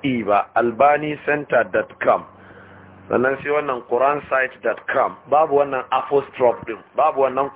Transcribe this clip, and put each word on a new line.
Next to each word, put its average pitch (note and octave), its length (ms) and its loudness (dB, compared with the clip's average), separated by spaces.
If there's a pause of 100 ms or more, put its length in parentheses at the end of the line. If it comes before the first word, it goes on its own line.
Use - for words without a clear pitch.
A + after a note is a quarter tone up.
E B2 200 -2
ba, G2+ 320 2
albanicenter C#3+ 1160 0
dot - 280 -2
com. G2+ 240 0 (880)
Sannan B2+ 340 0
sai D3+ 80 -4
wannan C#3+ 380 -2
quransite C3 760 -2
dot A2 240 -2
com. G#2 300 -2 (100)
Babu C#3+ 320 2
wannan C3+ 320 -2
apostrophe B2+ 760 0
din, G#2+ 140 -10 (160)
babu C3+ 260 0
wannan C3+ 340 0